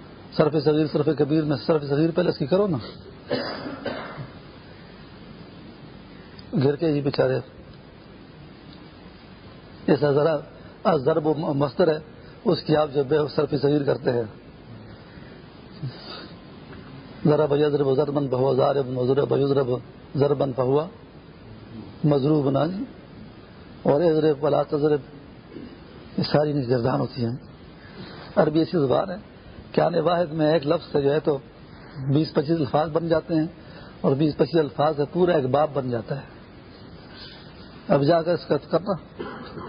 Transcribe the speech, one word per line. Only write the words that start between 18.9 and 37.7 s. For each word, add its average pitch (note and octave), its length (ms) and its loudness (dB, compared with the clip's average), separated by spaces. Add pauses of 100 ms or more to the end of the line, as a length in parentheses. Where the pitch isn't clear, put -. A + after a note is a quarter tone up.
وضرب C3 400 2
یضرب C#3 320 2 (460)
ضربا C#3+ 300 2 (100)
فہو C3 300 2 (1160)
مضروب C#3+ 460 4
نا C#3 160 2
جی، F#3+ 180 -6 (1000)
اور C#3+ 180 4
اضرب D#3 440 2
ولا C#3+ 180 2
تضرب، D3 380 2 (1160)
یہ F3+ 60 0 (100)
ساری C#3+ 360 0
گردان B2+ 320 0
ہوتی B2 240 -4
ہیں۔ A#2 120 -2 (1000)
عربی D#3 220 4
ایسی D#3+ 280 0
زبان C3 240 2
ہے F3+ 60 -8 (560)
کہ - 80 2
آنے E3 200 2
واحد E3+ 260 2
میں D3+ 260 2
ایک D#3 140 2
لفظ D#3+ 260 -2
سے D3 100 2
جو C#3 100 4
ہے D#3 80 2
تو D3 180 0 (720)
بیس D3 260 2
پچیس D#3+ 260 0
الفاظ D3 280 0
بن E3 200 0
جاتے D#3+ 260 0
ہیں، D#3 120 2 (540)
اور C3+ 160 2
بیس D3 200 2
پچیس D#3+ 200 2
الفاظ D3+ 400 2
سے C#3+ 60 2 (100)
پورا F3 200 4
ایک D#3 120 2
باب C#3 280 2
بن C3 180 -2
جاتا A#2+ 260 -4
ہے۔ - 200 -14 (1500)